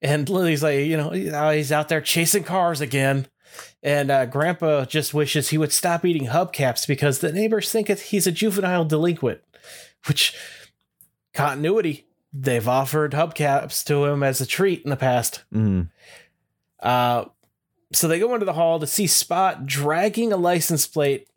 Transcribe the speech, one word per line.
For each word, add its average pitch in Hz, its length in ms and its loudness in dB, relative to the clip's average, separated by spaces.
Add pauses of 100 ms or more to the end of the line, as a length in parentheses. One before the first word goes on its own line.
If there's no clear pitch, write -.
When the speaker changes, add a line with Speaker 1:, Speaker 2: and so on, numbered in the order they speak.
Speaker 1:
And 143 240 0
Lily's 170 340 0
like, 147 180 2
you 156 160 0
know, 151 160 -2
"Oh, 156 380 -2
he's 151 220 0
out 151 160 0
there 160 120 0
chasing 165 440 0
cars 170 360 0
again." 135 460 0 (560)
And, 143 280 0
uh, 135 160 4
Grandpa 151 580 0
just - 300 -2
wishes 147 340 0
he 151 100 0
would 151 140 0
stop - 320 0
eating 160 240 0
hubcaps 147 580 0
because 139 320 2
the 160 140 -2
neighbors 214 400 -2
think 214 180 0
it, 196 100 0
he's 196 260 0
a 180 60 2
juvenile 185 520 0
delinquent, 156 560 0 (680)
which, - 280 0 (1000)
continuity, 147 720 -2 (260)
they've 131 360 0
offered 135 440 0
hubcaps 147 720 -2
to 143 220 0
him 143 160 0
as 135 180 0
a 131 60 -4
treat 185 380 0
in 147 60 -4
the 135 60 -2
past. 123 560 0
Speaker 2:
Mm-hmm. 101 300 2 (960)
Speaker 1:
Uh, 123 460 2 (680)
so - 160 2
they 165 100 2
go 240 160 0
into 220 100 -2
the 185 100 -2
hall 165 260 2
to 147 80 -4
see 208 180 0
Spot 175 600 0
dragging 175 680 0
a 196 40 2
license 175 480 2
plate 143 520 -2